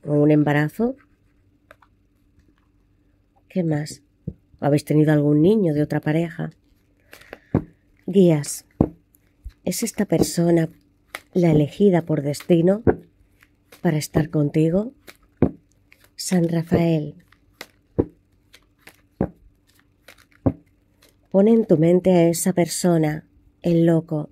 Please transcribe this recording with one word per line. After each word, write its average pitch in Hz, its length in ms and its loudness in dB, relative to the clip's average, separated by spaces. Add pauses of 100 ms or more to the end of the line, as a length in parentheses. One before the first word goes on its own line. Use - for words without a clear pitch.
¿O 151 100 -4
un 147 180 4
embarazo? 151 640 0 (2500)
¿Qué 185 140 -4
más? 151 400 -4 (560)
¿Habéis 143 260 0
tenido 151 280 2
algún 147 300 2
niño 185 320 2
de 147 80 -2
otra 151 180 -4
pareja? 160 500 -4 (1600)
Guías, 175 580 2 (1000)
¿es 185 200 -6
esta 208 220 -6
persona 165 640 0 (640)
la 175 200 2
elegida 165 500 2
por 156 200 -4
destino 170 600 0 (1000)
para 156 180 -2
estar 156 320 -4
contigo? 160 640 -2 (1300)
San 170 280 -2
Rafael, 165 640 -2 (4000)
pon 208 180 2
en 226 160 2
tu 170 140 2
mente 175 320 2
a 170 180 4
esa 170 240 -2
persona, 165 760 -2 (360)
el 170 240 2
loco. 165 460 -2